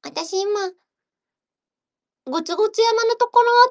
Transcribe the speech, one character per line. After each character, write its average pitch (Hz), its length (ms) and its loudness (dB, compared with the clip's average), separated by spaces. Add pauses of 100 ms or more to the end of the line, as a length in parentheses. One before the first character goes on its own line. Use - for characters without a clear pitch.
「私 330 380 -6
今、 403 300 -4 (1500)
ゴ 277 160 -6
ツ 339 140 -8
ゴ 427 140 0
ツ 427 120 -4
山 453 240 0
の 466 120 0
と 480 100 0
こ 466 140 2
ろ」 480 300 4